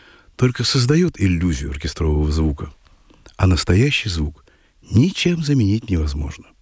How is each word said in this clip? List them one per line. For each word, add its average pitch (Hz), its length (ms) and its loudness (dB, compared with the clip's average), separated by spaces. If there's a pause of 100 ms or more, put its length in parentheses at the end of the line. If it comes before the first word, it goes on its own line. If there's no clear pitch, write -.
(360)
только 123 280 0
создаёт 147 560 2
иллюзию 85 500 0
оркестрового 76 600 -2
звука, 76 420 -2 (640)
а 92 100 0
настоящий 95 600 2
звук 78 360 -6 (460)
ничем 165 520 2
заменить 113 460 0
невозможно. 73 580 -4 (160)